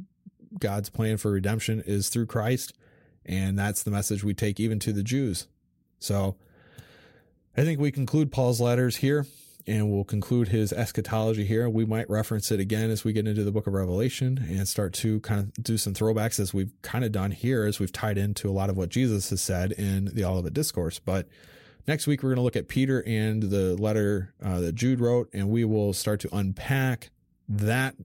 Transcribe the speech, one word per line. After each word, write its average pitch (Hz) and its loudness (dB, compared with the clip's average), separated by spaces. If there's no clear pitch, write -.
God's 101 -2
plan 110 0
for 104 0
redemption 104 0
is 101 0
through 117 0
Christ, 120 -2
and 95 0
that's 101 -2
the 104 -2
message 101 -2
we 104 0
take 104 -2
even 110 0
to 107 -2
the 101 0
Jews. 120 -2
So 98 -2
I 131 4
think 156 0
we 143 2
conclude 139 2
Paul's 123 2
letters 123 4
here, 143 2
and 107 2
we'll 101 2
conclude 110 2
his 107 2
eschatology 110 0
here. 110 2
We 113 2
might 110 0
reference 107 0
it 104 2
again 107 0
as 110 -2
we 110 0
get 107 0
into 107 2
the 101 0
book 104 0
of 98 -2
Revelation 117 0
and 98 0
start 95 -2
to 107 0
kind 107 -2
of 101 -6
do 113 -2
some 104 -2
throwbacks, 110 0
as 98 -2
we've 98 0
kind 120 -2
of 110 0
done 101 0
here, 120 0
as 104 0
we've 98 -2
tied 104 -2
into 101 -2
a - 0
lot 98 0
of 95 0
what 92 0
Jesus 113 0
has 95 -2
said 92 -2
in 98 0
the 110 0
Olivet 90 -2
Discourse. 90 -2
But 95 -2
next 151 -2
week, 147 0
we're 131 2
gonna 123 2
look 123 2
at - -4
Peter 131 2
and 110 0
the 95 2
letter, 104 0
uh, 92 0
that 85 0
Jude 120 2
wrote, 120 2
and 98 -2
we 113 2
will 107 2
start 101 -2
to - -6
unpack 120 -2
that 110 0